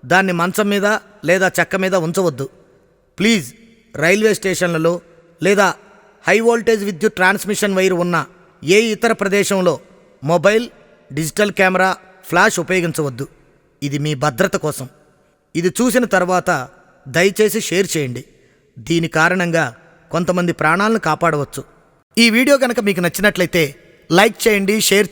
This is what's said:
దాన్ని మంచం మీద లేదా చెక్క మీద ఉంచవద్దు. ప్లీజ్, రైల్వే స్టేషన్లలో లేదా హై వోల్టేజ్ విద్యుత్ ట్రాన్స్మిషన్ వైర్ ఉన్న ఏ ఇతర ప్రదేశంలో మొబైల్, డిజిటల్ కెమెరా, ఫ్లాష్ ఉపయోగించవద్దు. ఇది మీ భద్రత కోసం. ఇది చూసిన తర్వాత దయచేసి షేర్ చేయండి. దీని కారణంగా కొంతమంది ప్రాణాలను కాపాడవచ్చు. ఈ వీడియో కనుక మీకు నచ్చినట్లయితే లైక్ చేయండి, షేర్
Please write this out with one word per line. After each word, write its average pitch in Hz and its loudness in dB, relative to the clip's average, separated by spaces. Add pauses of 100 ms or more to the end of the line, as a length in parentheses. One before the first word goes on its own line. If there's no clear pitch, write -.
దాన్ని 180 2
మంచం 180 -2
మీద 202 -2 (400)
లేదా 185 2
చెక్క 175 -2
మీద 190 -2
ఉంచవద్దు. 165 -2 (680)
ప్లీజ్, 196 0 (480)
రైల్వే 202 2
స్టేషన్లలో 175 -2 (420)
లేదా 190 2 (540)
హై 190 4
వోల్టేజ్ 226 0
విద్యుత్ 202 -4
ట్రాన్స్మిషన్ 196 0
వైర్ 185 0
ఉన్న 175 -2 (380)
ఏ 175 4 (140)
ఇతర - 0
ప్రదేశంలో 190 0 (440)
మొబైల్, 190 2 (440)
డిజిటల్ 160 -2
కెమెరా, 185 0 (320)
ఫ్లాష్ 180 2
ఉపయోగించవద్దు. 156 -4 (560)
ఇది 143 -4
మీ 151 -2
భద్రత 147 -2
కోసం. 147 -6 (680)
ఇది 170 0
చూసిన 233 0
తర్వాత 180 -2 (380)
దయచేసి 196 0
షేర్ 180 -2 (100)
చేయండి. 127 -6 (540)
దీని 165 -2
కారణంగా 165 0 (360)
కొంతమంది 175 -2
ప్రాణాలను 196 0
కాపాడవచ్చు. 156 -2 (540)
ఈ 233 6
వీడియో 262 4
కనుక 247 0
మీకు 202 -2
నచ్చినట్లయితే 175 0 (320)
లైక్ 202 4
చేయండి, 208 0
షేర్ 196 2